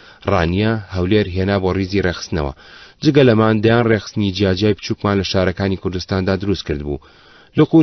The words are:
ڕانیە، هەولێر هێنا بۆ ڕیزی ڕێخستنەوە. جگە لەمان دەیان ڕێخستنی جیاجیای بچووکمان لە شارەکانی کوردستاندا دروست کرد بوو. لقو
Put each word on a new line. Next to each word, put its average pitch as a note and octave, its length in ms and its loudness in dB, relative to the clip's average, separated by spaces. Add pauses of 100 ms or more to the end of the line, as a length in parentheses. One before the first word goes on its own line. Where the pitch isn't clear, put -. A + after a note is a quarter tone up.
(320)
ڕانیە، F#2+ 420 0 (220)
هەولێر F#2+ 400 0
هێنا F#2+ 280 0
بۆ F#2+ 140 0
ڕیزی F#2+ 280 -2
ڕێخستنەوە. D#2+ 480 -4 (500)
جگە C#3+ 260 4
لەمان A2 340 4
دەیان A#2 280 2
ڕێخستنی G2+ 460 -2
جیاجیای G2 400 0
بچووکمان G#2 440 -4
لە F2+ 100 -4
شارەکانی F#2+ 500 -2
کوردستاندا F#2 540 -4
دروست F#2+ 320 -4
کرد D2 200 -4
بوو. C#2+ 160 -8 (540)
لقو D#3 260 4